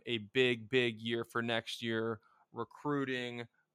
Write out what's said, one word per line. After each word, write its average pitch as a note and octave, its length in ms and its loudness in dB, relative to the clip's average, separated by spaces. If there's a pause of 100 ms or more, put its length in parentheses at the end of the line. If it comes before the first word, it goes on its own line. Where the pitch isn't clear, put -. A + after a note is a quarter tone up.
a A#2+ 120 -2
big, A#2 520 2
big A#2+ 300 2
year A#2 240 -2
for A#2 180 -2
next A#2 400 -2
year, A2+ 380 -2 (320)
recruiting, B2 920 -4 (300)